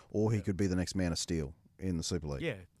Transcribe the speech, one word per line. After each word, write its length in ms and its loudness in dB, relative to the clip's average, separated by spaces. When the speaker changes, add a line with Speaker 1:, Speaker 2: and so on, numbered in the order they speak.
Speaker 1:
or 200 4
he 80 4
Speaker 2:
Yeah. 40 -2
Speaker 1:
could 140 0
be 100 4
the 80 2
next 200 0
Man 180 2
of 40 -2
Steel 360 -2
in 180 -2
the 60 -2
Super 240 -2
League. 140 -4
Speaker 2:
Yeah, 140 -4